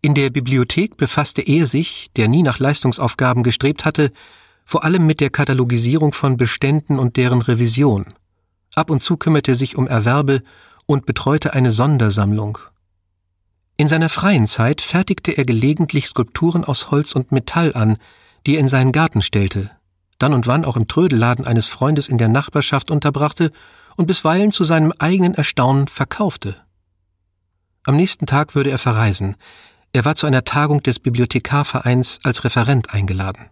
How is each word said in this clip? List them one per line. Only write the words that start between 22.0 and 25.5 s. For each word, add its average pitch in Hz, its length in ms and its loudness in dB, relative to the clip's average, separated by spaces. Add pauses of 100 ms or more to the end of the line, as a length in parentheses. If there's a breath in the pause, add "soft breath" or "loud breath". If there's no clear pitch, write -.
in 123 100 0
der 113 100 2
Nachbarschaft 139 600 0
unterbrachte 147 600 0 (460 loud breath)
und 170 100 0
bisweilen 185 460 2
zu 185 120 2
seinem 160 340 2
eigenen 180 360 2
Erstaunen 139 540 0